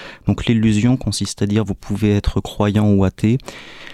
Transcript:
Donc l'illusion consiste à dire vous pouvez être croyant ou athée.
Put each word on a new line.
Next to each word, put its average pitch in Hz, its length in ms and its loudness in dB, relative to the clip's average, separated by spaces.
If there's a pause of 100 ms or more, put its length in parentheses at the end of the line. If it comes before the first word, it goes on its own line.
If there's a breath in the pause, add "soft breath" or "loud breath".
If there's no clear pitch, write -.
(260 loud breath)
Donc - 200 0
l'illusion 113 500 2
consiste - 460 -4
à 107 60 0
dire 104 180 0
vous 95 100 -4
pouvez 104 400 -2
être - 240 0
croyant 104 540 0
ou 98 100 4
athée. 107 340 0 (560 loud breath)